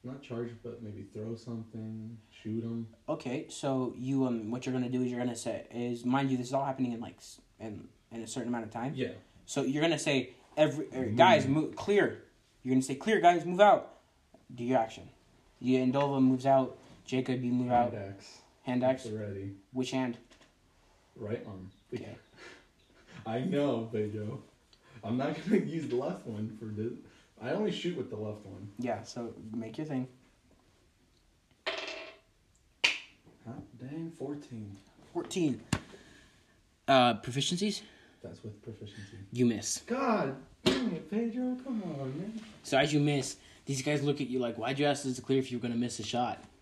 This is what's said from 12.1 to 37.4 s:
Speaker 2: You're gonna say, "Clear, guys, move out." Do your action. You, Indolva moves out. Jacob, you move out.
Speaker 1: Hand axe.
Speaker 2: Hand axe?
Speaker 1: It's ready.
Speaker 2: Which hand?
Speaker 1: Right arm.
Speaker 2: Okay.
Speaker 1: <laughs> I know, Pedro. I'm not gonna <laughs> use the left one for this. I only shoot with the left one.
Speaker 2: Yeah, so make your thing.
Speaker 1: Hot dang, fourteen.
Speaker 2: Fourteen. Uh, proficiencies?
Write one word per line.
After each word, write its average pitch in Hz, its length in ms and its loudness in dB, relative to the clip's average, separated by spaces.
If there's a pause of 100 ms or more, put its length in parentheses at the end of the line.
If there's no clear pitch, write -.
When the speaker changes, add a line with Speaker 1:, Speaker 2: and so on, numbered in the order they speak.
Speaker 2:
You're 131 140 2
gonna 131 80 6
say, 139 100 -4
"Clear, 202 260 2
guys, 170 280 6
move 180 120 -2
out." 202 340 8 (600)
Do 120 100 -6
your 123 140 4
action. 113 320 -2 (500)
You, 127 200 4
Indolva 139 420 4
moves 131 240 6
out. 135 320 4 (280)
Jacob, 127 380 0
you 123 80 0
move 123 200 0
out. 120 200 4
Speaker 1:
Hand 101 220 -8
axe. - 240 -20 (240)
Speaker 2:
Hand 127 220 0
axe? 131 240 2
Speaker 1:
It's 107 80 -4
ready. 101 400 -8 (180)
Speaker 2:
Which 127 160 -2
hand? 127 300 -2 (960)
Speaker 1:
Right 110 320 -6
arm. 92 240 -14 (200)
Speaker 2:
Okay. 107 240 -10 (540)
Speaker 1:
<laughs> - 560 -20
I 117 140 -2
know, 131 520 0
Pedro. 107 520 -4 (600)
I'm 117 140 -2
not 151 180 0 (140)
gonna 208 120 6
<laughs> - 40 -2
use 147 220 -4
the 120 80 -2
left 147 320 -4
one 107 320 -6
for 113 60 -10
this. 107 280 -6 (480)
I 120 80 -6
only 196 220 0
shoot 170 260 -4
with 123 120 -6
the 110 60 -8
left 107 300 -8
one. 98 240 -14 (100)
Speaker 2:
Yeah, 117 240 -4
so 120 300 -10 (200)
make 113 240 -6
your 156 80 -4
thing. 131 220 -2 (3500)
Speaker 1:
Hot 127 160 -14 (180)
dang, 160 380 -10
fourteen. 123 580 -10 (380)
Speaker 2:
Fourteen. 156 480 0 (1300)
Uh, 123 280 8
proficiencies? 170 640 -2 (420)